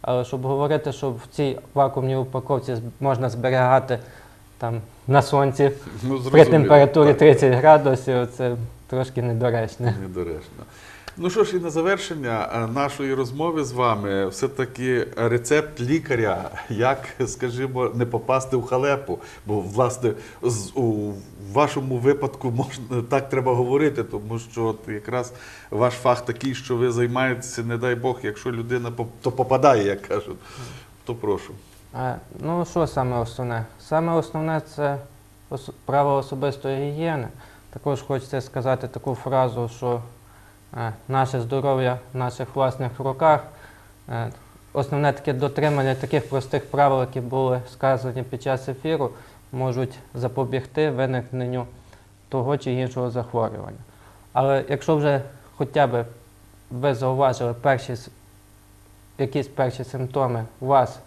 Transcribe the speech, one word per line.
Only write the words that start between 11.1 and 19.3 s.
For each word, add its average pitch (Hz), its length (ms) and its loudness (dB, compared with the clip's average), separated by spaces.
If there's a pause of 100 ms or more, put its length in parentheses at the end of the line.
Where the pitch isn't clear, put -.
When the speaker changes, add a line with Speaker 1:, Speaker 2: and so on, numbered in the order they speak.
Speaker 2:
Ну 175 140 -2
що 208 140 4
ж, 180 120 -2
і 180 40 0
на 170 100 -4
завершення, 156 840 -2
е, 113 120 -2
нашої 135 480 -2
розмови 143 500 -2
з 123 80 -8
вами 101 540 0
все-таки 127 800 -2 (100)
рецепт 123 640 0
лікаря: 117 720 0 (180)
як, 123 400 0 (180)
скажімо, 127 680 -4
не 120 120 0
попасти 131 500 0
в 117 100 -2
халепу, 135 520 0 (280)